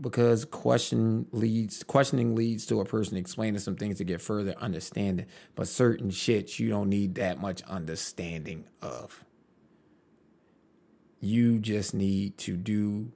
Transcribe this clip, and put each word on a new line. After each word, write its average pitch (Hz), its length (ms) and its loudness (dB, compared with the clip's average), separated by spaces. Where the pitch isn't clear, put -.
because 120 440 4
question 117 840 2
leads, 113 540 0
questioning 131 500 4
leads 113 320 0
to 110 140 2
a 95 40 0
person 98 320 -2
explaining 104 440 -2
some 98 160 -4
things 101 220 -4
to 98 60 -4
get 85 160 -2
further 104 380 -2
understanding. 95 680 -2
But 92 140 -4
certain 117 420 4
shit 101 480 0
you 113 100 0
don't 104 200 2
need 98 280 2
that 90 240 -2
much 92 220 -6
understanding 80 1000 -8
of. - 420 -12
You 117 400 4
just 104 340 -2
need 98 440 0
to 98 180 -4
do 104 600 -2